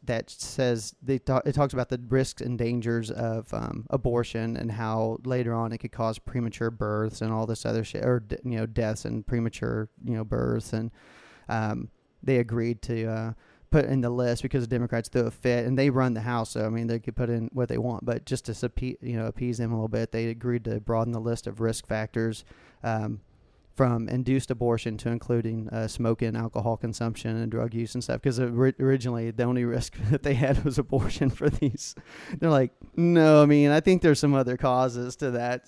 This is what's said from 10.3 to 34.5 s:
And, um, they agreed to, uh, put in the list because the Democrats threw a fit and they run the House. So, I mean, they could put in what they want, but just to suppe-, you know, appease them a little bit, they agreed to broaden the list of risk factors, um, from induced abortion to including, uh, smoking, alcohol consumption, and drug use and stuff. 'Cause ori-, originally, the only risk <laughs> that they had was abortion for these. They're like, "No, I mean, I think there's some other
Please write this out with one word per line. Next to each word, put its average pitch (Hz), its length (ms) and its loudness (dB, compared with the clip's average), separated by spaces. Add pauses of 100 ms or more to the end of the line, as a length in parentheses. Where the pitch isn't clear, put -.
And, 113 180 -4 (600)
um, 110 400 -4 (340)
they 135 140 4
agreed 117 460 -2
to, 113 280 -4
uh, 113 220 -4 (380)
put 151 140 6
in 135 160 2
the 120 80 0
list 120 320 0
because 135 220 0
the 117 120 -2
Democrats 117 340 -2
threw 120 180 2
a 113 40 -6
fit 120 360 0
and 127 100 0
they 139 140 4
run 127 240 2
the 113 60 -6
House. 117 300 -4
So, 113 140 -2
I 110 40 -2
mean, 117 180 -2
they 117 120 -2
could 113 160 -10
put 123 140 -2
in 117 240 -2
what 123 160 -2
they 120 80 -2
want, 117 280 -4
but 117 200 -4
just - 200 -4
to 117 80 -6
suppe-, - 480 -6
you 120 160 -6
know, 113 100 -4
appease 120 320 -4
them 117 140 -2
a - 20 -2
little 110 140 -2
bit, 113 220 -2
they 113 180 -2
agreed 117 340 -4
to 110 160 -4
broaden 113 320 -2
the 117 80 -4
list 117 260 -4
of 104 140 -8
risk 113 280 -2
factors, 110 580 -2 (380)
um, 110 360 -2 (600)
from 120 300 2
induced 127 420 0
abortion 117 460 -2
to - 120 -4
including, 113 600 -2
uh, 113 180 -4
smoking, 113 480 0
alcohol 113 400 -2
consumption, 113 640 -4
and 113 120 -4
drug 117 240 -2
use 113 220 -4
and 123 80 -4
stuff. 123 180 -2
'Cause 123 160 0
ori-, 123 400 2
originally, 123 540 0
the 113 120 0
only 123 200 2
risk 120 400 -2
<laughs> 104 80 0
that 139 100 2
they 143 120 2
had 131 320 2
was 139 120 0
abortion 135 520 2
for - 200 2
these. - 460 -2 (420)
They're 165 120 2
like, 135 240 4 (240)
"No, 160 440 10
I 147 40 10
mean, 147 260 8
I 156 80 6
think 185 220 6
there's 151 180 8
some 143 160 4
other 127 220 2